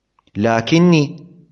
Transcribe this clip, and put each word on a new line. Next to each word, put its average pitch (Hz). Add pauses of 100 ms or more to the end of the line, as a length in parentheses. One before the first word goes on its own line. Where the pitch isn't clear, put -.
(360)
لكني 139 (260)